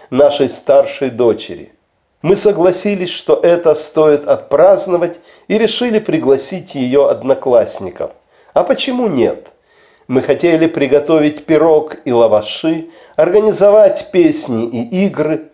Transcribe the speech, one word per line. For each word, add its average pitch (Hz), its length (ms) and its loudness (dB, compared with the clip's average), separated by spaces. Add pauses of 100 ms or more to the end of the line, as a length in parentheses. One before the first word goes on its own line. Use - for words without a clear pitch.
нашей 139 400 2
старшей 139 600 0
дочери. 110 640 -4 (480)
Мы 190 160 2
согласились, 185 720 0
что - 260 -2
это 170 400 2
стоит 151 520 0
отпраздновать, 170 920 0 (280)
и 202 100 -2
решили 220 420 -2
пригласить 135 760 -4
её 135 320 0
одноклассников. 104 1040 -2 (420)
А 180 100 2
почему 247 440 -4
нет? 117 440 -2 (560)
Мы 127 140 0
хотели 160 460 0
приготовить 147 760 0
пирог 156 600 0
и 131 60 -4
лаваши, 117 800 0 (260)
организовать 202 960 2
песни 147 560 0
и 123 380 -4
игры 160 480 -4